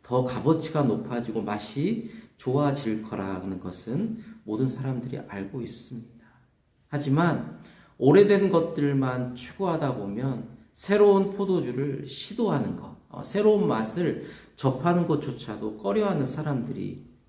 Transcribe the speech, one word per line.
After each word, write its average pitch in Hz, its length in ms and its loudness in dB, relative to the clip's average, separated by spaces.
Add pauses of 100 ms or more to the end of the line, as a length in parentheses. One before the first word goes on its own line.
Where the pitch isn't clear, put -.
더 127 220 0
값어치가 151 580 0
높아지고 113 600 -2
맛이 139 680 -4 (280)
좋아질 131 640 0
거라는 95 580 -6
것은 131 640 -6 (220)
모든 110 240 -2
사람들이 127 500 -6 (100)
알고 101 320 -8
있습니다. - 640 -14 (640)
하지만 147 720 0 (380)
오래된 196 520 8
것들만 135 840 0
추구하다 151 600 -2
보면 107 520 -4 (240)
새로운 196 640 6
포도주를 143 760 -2
시도하는 - 680 -2
것, - 200 -14 (120)
어, - 160 -12
새로운 208 420 4
맛을 175 600 -2 (280)
접하는 165 520 2
것조차도 120 720 -4
꺼려하는 196 480 0
사람들이 120 800 -6 (240)